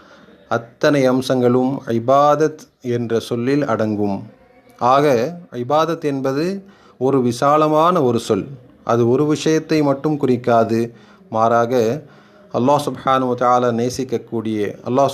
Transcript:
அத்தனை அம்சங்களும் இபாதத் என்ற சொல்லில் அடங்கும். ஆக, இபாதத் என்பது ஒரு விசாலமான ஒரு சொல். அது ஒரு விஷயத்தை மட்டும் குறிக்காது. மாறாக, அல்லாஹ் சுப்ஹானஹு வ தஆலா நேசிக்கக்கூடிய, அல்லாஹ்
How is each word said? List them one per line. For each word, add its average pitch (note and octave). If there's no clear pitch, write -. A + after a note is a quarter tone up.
அத்தனை C3+
அம்சங்களும் B2+
இபாதத் C#3+
என்ற A#2+
சொல்லில் C3
அடங்கும். G#2+
ஆக, C#3
இபாதத் D#3
என்பது C#3+
ஒரு C3
விசாலமான D3+
ஒரு A#2+
சொல். G#2+
அது A#2
ஒரு C3+
விஷயத்தை D#3
மட்டும் C#3+
குறிக்காது. A#2
மாறாக, A#2
அல்லாஹ் C3+
சுப்ஹானஹு C3
வ -
தஆலா B2
நேசிக்கக்கூடிய, A2+
அல்லாஹ் C3